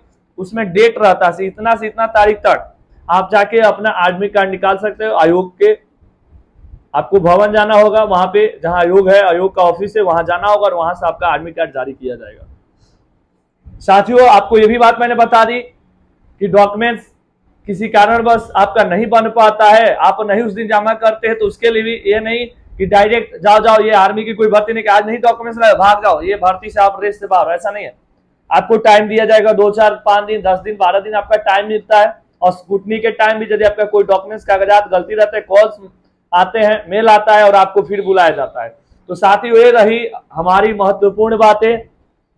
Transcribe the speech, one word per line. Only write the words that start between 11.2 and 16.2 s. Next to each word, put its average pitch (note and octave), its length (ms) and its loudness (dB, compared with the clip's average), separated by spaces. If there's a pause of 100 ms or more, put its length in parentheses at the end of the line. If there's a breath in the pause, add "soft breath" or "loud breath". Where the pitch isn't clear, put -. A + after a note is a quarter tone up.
एडमिट E3 220 -10
कार्ड E3 140 -4
जारी C3 220 -10
किया B2+ 240 -12
जाएगा। A2 300 -20 (1300)
साथियों, G#3 500 2
आपको G#3+ 300 4
ये G#3+ 80 6
भी A#3 120 0
बात A#3 220 2
मैंने A#3+ 140 -2
बता A#3 300 2
दी A#3+ 160 -4 (800)